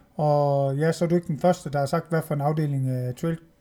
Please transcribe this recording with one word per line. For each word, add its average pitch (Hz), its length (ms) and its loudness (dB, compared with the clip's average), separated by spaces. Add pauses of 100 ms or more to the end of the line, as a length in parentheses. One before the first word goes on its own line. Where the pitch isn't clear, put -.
(240)
Og 143 540 2
ja, 160 140 2
så 165 140 -2
er 165 40 0
du 175 60 2
ikke 175 120 0
den 143 120 -4
første, 175 300 2
der 143 100 -2
har 139 60 0
sagt, 160 240 -2
hvad 160 120 0
for 160 120 -4
en 143 80 -2
afdeling 143 480 0
af 123 260 -4
Trail 165 220 -2 (240)